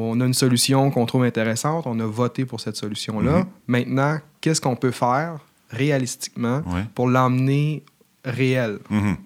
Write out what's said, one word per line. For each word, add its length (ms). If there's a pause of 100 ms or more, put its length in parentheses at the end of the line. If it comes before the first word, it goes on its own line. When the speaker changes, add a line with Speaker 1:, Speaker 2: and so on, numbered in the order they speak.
(120)
Speaker 1:
on 80
a 40
une 100
solution 580
qu'on 140
trouve 180
intéressante, 640
on 100
a 80
voté 380
pour 160
cette 160
solution-là. 600
Speaker 2:
Mhm. 60 (220)
Speaker 1:
Maintenant, 520 (220)
qu'est-ce 200
qu'on 160
peut 160
faire 460 (440)
réalistiquement 840
Speaker 2:
Ouais. 180 (100)
Speaker 1:
pour 140
l'emmener 720 (420)
réel ? » 540 (120)
Speaker 2:
Mhm. 340